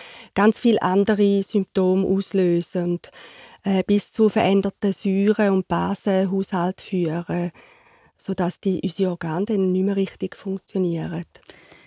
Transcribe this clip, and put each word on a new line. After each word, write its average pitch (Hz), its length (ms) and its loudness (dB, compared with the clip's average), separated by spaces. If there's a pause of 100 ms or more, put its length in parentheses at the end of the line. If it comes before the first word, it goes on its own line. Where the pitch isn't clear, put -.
(340)
ganz 214 240 4
viele 226 240 2
andere 202 580 2
Symptome 190 640 0
auslösen 180 760 0
und, 175 260 -4 (540)
äh, 190 200 0
bis 202 280 0
zu 220 180 4
veränderten 196 640 0
Säure- 202 580 0
und 190 160 0
Basenhaushalt 185 1120 -2
führen, 175 720 -4 (680)
sodass 180 380 -4
die, 190 240 -2
unsere 185 280 -2
Organe 170 340 -4
dann 196 260 0
nicht 185 140 0
mehr 196 100 0
richtig 190 400 -4
funktionieren. 175 880 -4 (640)